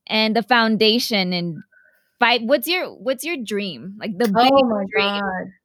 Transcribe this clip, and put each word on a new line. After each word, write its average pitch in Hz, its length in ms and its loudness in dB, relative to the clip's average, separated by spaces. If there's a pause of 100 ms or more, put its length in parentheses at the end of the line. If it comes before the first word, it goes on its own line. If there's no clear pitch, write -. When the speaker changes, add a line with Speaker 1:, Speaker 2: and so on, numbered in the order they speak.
Speaker 1:
and 220 280 0
the 226 80 2
foundation 220 880 2
and 175 240 -4 (640)
five, 240 240 2
what's 240 240 0
your, 339 220 -2
what's 220 340 -6
your 330 140 -6
dream? 196 640 -8
Like, 185 180 -8
the 220 180 0
Speaker 2:
Oh 233 80 6
Speaker 1:
big 269 220 6
Speaker 2:
my 208 260 -2
Speaker 1:
dream. 202 300 0
Speaker 2:
God. 190 300 -6 (140)